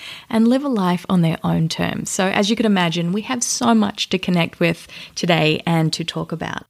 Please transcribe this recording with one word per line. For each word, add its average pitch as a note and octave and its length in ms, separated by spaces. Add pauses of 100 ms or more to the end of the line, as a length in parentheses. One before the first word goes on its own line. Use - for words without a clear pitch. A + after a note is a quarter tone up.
(300)
and A3+ 180
live C4 160
a D4 60
life F#3 400
on F#3 120
their D#3+ 220
own E3+ 240
terms. - 420
So F#3 180
as G3 220
you A#3 60
could A3 100
imagine, E3+ 460
we G#3 120
have A#3+ 200
so A#3 320
much G#3 360
to G3 60
connect F3+ 440
with E3+ 260 (280)
today D#3+ 500
and E3 260
to E3 140
talk E3 260
about. - 380